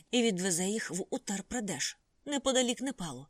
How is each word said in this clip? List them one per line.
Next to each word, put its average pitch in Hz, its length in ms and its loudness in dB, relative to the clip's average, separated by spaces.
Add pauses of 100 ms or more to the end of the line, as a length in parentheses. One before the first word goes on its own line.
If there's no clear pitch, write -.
(100)
і 240 120 6
відвезе 185 440 2
їх 214 240 -2
в 175 100 -4 (100)
Утар-Прадеш, 202 840 -4 (280)
неподалік 254 560 2
Непалу. 160 500 -6